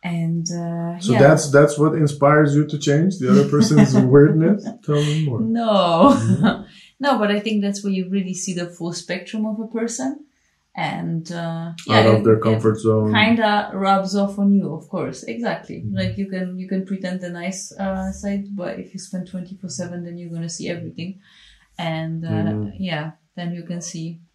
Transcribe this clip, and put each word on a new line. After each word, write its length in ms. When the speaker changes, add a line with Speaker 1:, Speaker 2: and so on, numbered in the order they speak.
Speaker 1:
And, 480
uh, 480
Speaker 2:
So 140
Speaker 1:
yeah. 60
Speaker 2:
that's, 320
that's 260
what 160
inspires 600
you 120
to 120
change? 400
The 100
other 180
person's 480
Speaker 1:
<laughs> 180
Speaker 2:
weirdness? 520
Tell 120
me 300
more. 160
Speaker 1:
No. 760
Speaker 2:
Mm-hmm. 500
Speaker 1:
<laughs> 60
No, 140
but 140
I 80
think 240
that's 200
where 80
you 200
really 240
see 180
the 140
full 260
spectrum 540
of 120
a 80
person. 560
And, 540
uh, 400
yeah, 120
Speaker 2:
Out 60
of 140
Speaker 1:
it, 40
Speaker 2:
their 120
Speaker 1:
it 80
Speaker 2:
comfort 360
zone. 320
Speaker 1:
kinda 600
rubs 420
off 220
on 160
you, 180
of 160
course. 360
Exactly. 540
Speaker 2:
Mm-hmm. 200
Speaker 1:
Like, 220
you 100
can, 300
you 80
can 180
pretend 360
the 100
nice, 400
uh, 400
side, 440
but 220
if 160
you 60
spend 280
twenty-four 440
seven, 340
then 140
you're 100
gonna 180
see 220
everything. 500
And, 440
uh, 60
Speaker 2:
Mm-hmm. 480
Speaker 1:
yeah, 340
then 200
you 80
can 180
see 400